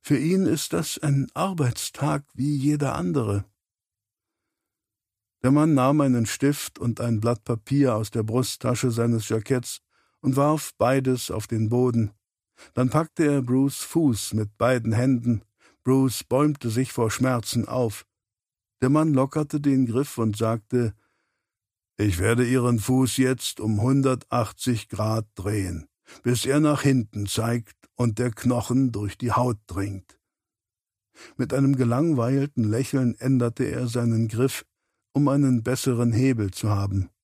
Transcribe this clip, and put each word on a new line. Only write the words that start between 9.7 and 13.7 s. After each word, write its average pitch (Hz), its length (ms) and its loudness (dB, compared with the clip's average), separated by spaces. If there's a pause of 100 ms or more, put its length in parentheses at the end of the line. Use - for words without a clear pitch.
und 135 160 0
warf 151 400 2
beides 131 520 2
auf 107 160 -4
den 110 240 -2
Boden. 117 420 2 (640)
Dann 127 160 2
packte 160 360 0
er 143 180 2
Bruce' 131 400 0